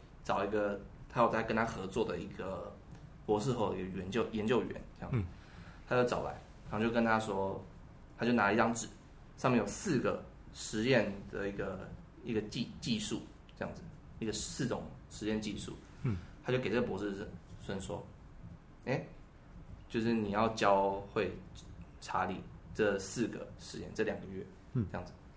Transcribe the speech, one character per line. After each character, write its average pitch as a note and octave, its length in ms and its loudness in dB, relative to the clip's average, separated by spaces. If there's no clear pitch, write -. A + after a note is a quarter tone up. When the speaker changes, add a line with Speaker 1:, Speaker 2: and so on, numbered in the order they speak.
Speaker 1:
找 G2 200 2
一 G2+ 60 0
个， G#2 300 2
他 B2 140 4
有 A2+ 80 8
在 A2 140 2
跟 A2+ 120 2
他 A2+ 80 6
合 F#2+ 220 -4
作 G2+ 180 2
的 F#2 140 -2
一 E2+ 100 -6
个 F#2 440 -6
博 G#2 140 6
士 C3 140 2
后 G#2+ 200 4
的 F#2 60 -2
一 F#2+ 140 -2
个 F#2+ 60 -4
研 F2+ 120 -4
究， A2+ 220 4
研 G#2+ 120 2
究 A2+ 180 6
员 F#2+ 200 -4
这 - 40 -8
样。 F2+ 100 -4
Speaker 2:
嗯。 A2+ 120 4
Speaker 1:
他 B2 60 0
就 B2+ 80 6
找 F2+ 220 2
来， - 120 -4
然 G#2+ 100 -2
后 A2 60 4
就 A#2 80 4
跟 A#2 120 4
他 A2 160 6
说， G2 440 0
他 A2+ 80 2
就 A#2+ 60 6
拿 A2 140 8
了 G2+ 80 6
一 - 20 6
张 A#2 180 6
纸， - 140 -4
上 C3 160 4
面 A#2+ 80 6
有 G2+ 80 2
四 C#3 320 2
个 G2+ 200 2
实 - 340 -2
验 G#2+ 280 6
的 G2 180 -2
一 G2 40 -4
个， G2 360 -4
一 A#2+ 100 0
个 G#2+ 80 4
技-， G#2+ 380 -4
技 A2+ 180 2
术 G#2 240 -2
这 - 80 -4
样 - 80 -4
子， - 100 -12
一 A2+ 80 -2
个 G#2 60 0
四 - 340 -2
种 A2+ 160 0
实 - 160 -6
验 G#2+ 140 2
技 G#2 160 -4
术。 - 180 -6
Speaker 2:
嗯。 A2+ 140 2
Speaker 1:
他 - 60 -2
就 B2+ 80 4
给 A#2 100 0
这 G2+ 60 2
个 A#2+ 100 6
博 F#2+ 140 -2
士 G2+ 320 -4
生 F#2+ 160 -4
说 F#2 240 -6
，“诶， D3 200 0
就 A#2 120 0
是 A2+ 120 4
你 G#2+ 200 2
要 A2 160 6
教 G2 460 6
会 F#2+ 260 0
查 F#2 240 0
理 F#2 180 -2
这 G2+ 240 6
四 A2+ 280 0
个 - 220 -4
实 - 200 -10
验， F2+ 160 -8
这 G#2+ 100 2
两 G2+ 160 0
个 F2 60 -10
月。” F#2+ 200 -8
Speaker 2:
嗯。 A2+ 180 2
Speaker 1:
这 F#2 60 -2
样 F2 80 -6
子。 - 60 -14